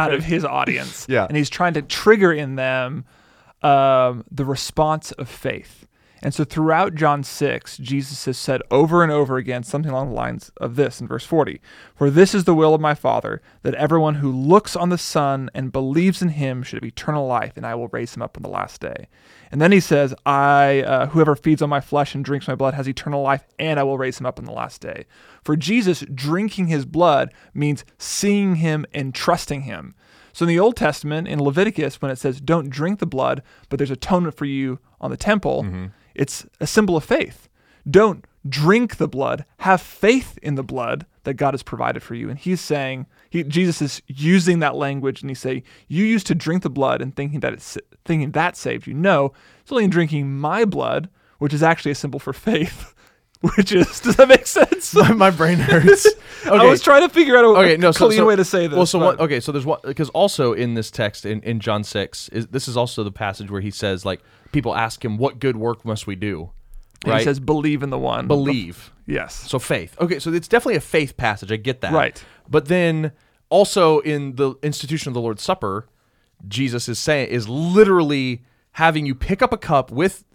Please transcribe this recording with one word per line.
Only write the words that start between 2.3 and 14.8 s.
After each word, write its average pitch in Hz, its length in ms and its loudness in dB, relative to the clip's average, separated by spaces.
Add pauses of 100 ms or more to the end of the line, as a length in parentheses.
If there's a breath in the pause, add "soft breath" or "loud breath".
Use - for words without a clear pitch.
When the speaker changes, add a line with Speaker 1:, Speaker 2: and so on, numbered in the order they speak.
Speaker 1:
in 139 220 -6
them, 131 480 -4 (580 soft breath)
um, 131 720 4
the 143 140 -4
response 156 680 -2
of 131 160 -12
faith. - 580 -10 (340 soft breath)
And 139 120 -4
so 151 120 -2
throughout 160 500 0
John 147 260 0
six, - 560 -6
Jesus 139 480 -6
has 131 120 -6
said 135 240 -4 (100)
over 165 320 4
and 156 80 2
over 139 240 0
again 123 260 -4
something 147 300 -6
along 131 180 -4
the 113 60 -8
lines 120 400 -8
of 120 220 -6
this 131 240 0
in 117 60 -10
verse 127 180 -8
forty. 143 340 -2 (360 loud breath)
"For 143 140 2
this 175 240 6
is 190 120 0
the 175 100 4
will 156 180 4
of 156 60 2
my 151 160 0
Father, 113 460 -4 (220 soft breath)
that 123 120 -2
everyone 151 400 2
who 143 160 -2
looks 143 420 2
on 175 140 -2